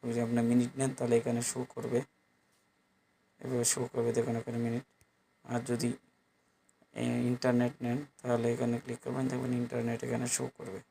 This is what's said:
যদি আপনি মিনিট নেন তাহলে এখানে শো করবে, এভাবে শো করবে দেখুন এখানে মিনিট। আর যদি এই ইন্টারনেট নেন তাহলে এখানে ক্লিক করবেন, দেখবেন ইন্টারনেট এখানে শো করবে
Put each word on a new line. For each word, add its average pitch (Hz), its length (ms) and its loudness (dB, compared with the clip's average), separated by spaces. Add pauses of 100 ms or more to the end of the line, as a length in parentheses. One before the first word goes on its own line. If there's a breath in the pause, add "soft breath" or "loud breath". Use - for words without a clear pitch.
যদি 117 180 0
আপনি 120 140 2 (120)
মিনিট 120 280 4
নেন 135 180 2
তাহলে 120 220 2
এখানে 117 220 0 (100)
শো 127 80 -4 (140)
করবে, 120 260 0 (1400)
এভাবে 127 300 0
শো 135 80 -2 (120)
করবে 120 240 0
দেখুন 117 240 2
এখানে 117 240 -4
মিনিট। 117 200 -2 (680)
আর 120 80 0 (100)
যদি 120 200 0 (1080)
এই 120 80 0 (240)
ইন্টারনেট 123 420 2 (100)
নেন 120 140 0 (220)
তাহলে 120 340 2
এখানে 120 300 0
ক্লিক 117 200 -8
করবেন, 127 280 -2
দেখবেন 127 200 -2 (100)
ইন্টারনেট 117 460 -2
এখানে 120 200 -2 (100)
শো 127 80 -4 (120)
করবে 120 220 -10 (120)